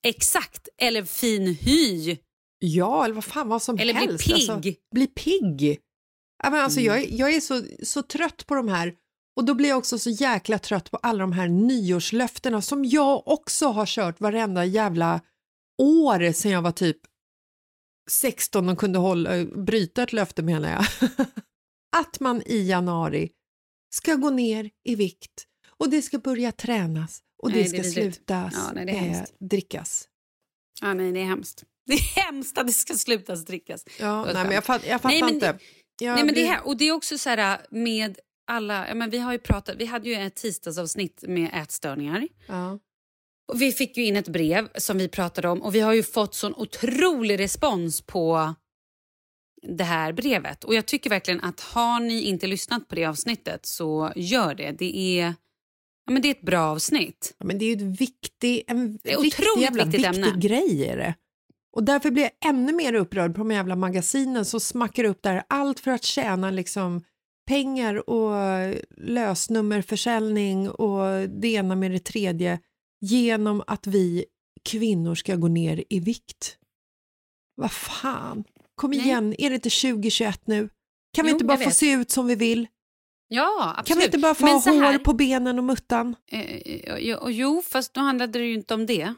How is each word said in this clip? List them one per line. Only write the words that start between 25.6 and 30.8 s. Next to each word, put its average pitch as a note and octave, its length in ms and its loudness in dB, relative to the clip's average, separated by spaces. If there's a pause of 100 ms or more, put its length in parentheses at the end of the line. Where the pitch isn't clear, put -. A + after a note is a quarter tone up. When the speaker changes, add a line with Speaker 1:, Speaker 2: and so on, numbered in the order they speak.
Speaker 2:
och B3+ 120 0
det D4 120 2
ska - 180 -6
börja A#3+ 320 -2
tränas E3 680 -4 (240)
och A#3+ 80 0
det G#3+ 80 -2
Speaker 1:
Nej, G3 80 4
Speaker 2:
ska E3+ 100 -4
Speaker 1:
det F#3 100 -4
är F3 80 -6
vidrigt. F#3+ 200 -2
Speaker 2:
slutas, F3+ 400 -4
Speaker 1:
Ja, - 200 -6
nej, F3+ 100 -8
det F#3+ 60 -4
är G#3 40 -2
Speaker 2:
eh, F#3+ 60 -2
Speaker 1:
hemskt. F3 380 -4
Speaker 2:
drickas. - 680 -4 (720)